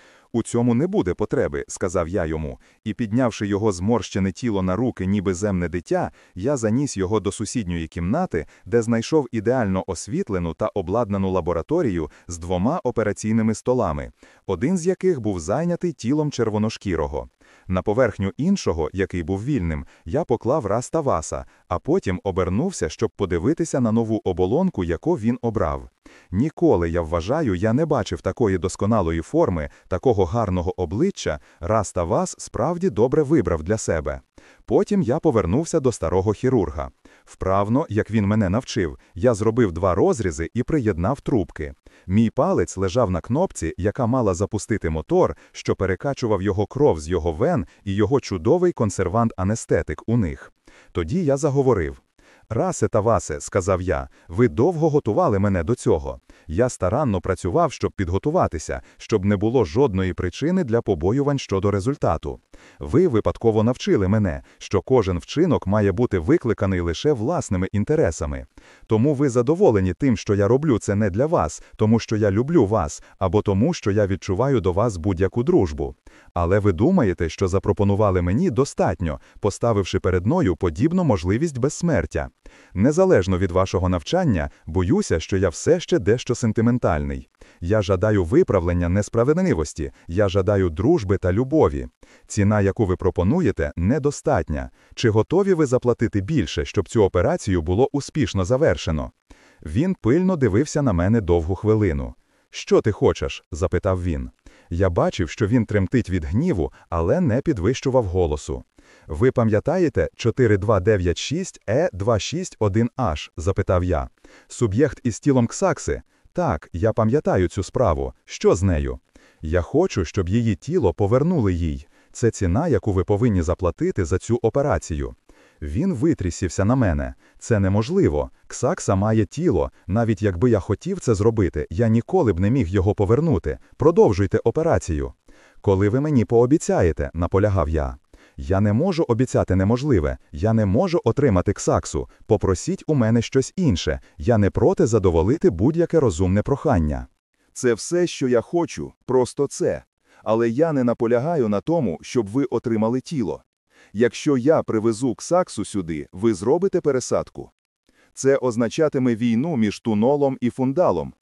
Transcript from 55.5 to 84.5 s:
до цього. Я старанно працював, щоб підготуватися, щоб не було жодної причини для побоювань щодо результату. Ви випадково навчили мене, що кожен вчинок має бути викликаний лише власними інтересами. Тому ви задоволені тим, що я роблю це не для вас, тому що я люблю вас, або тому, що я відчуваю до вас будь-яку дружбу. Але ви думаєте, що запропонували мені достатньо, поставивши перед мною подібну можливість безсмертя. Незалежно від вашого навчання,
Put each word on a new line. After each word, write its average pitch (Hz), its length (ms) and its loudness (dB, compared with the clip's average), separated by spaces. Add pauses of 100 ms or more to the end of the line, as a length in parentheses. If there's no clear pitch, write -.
до 107 100 0
цього. 71 460 -2 (260)
Я 104 220 0
старанно 104 520 -2
працював, 95 520 -2
щоб - 200 -4
підготуватися, 95 920 -4 (140)
щоб 101 280 -2
не 104 120 2
було 113 280 2
жодної 92 500 0
причини 165 500 -2
для 117 160 0
побоювань 120 580 0
щодо 98 320 -2
результату. 95 720 -2 (380)
Ви 135 300 2
випадково 110 540 2
навчили 120 460 0
мене, 95 340 0 (160)
що - 220 -2
кожен 95 380 2
вчинок 143 480 0
має 101 260 2
бути 104 260 0
викликаний 98 640 0
лише 87 320 -2
власними 110 600 -2
інтересами. 92 720 -2 (400)
Тому 120 280 2
ви 139 140 2
задоволені 120 680 4
тим, 131 220 2
що - 180 0
я 101 140 2
роблю 135 300 2
це 101 160 -2
не 104 160 0
для 110 160 0
вас, 123 360 -2 (140)
тому 107 220 4
що - 180 -4
я 104 140 2
люблю 127 360 2
вас, 95 360 -2 (160)
або 95 240 2
тому, 104 320 2
що - 160 -2
я 101 160 2
відчуваю 101 540 0
до 90 120 0
вас 101 240 0
будь-яку 95 460 0
дружбу. 82 520 0 (400)
Але 87 240 2
ви 101 140 2
думаєте, 98 560 2
що 95 200 -2
запропонували 98 760 2
мені 120 280 0
достатньо, 101 720 -2 (200)
поставивши 101 600 0
перед 92 260 0
мною 127 300 2
подібну 131 480 0
можливість 117 540 0
безсмертя. 117 680 -2 (460)
Незалежно 120 640 4
від 92 120 0
вашого 90 380 2
навчання, 92 600 0 (160)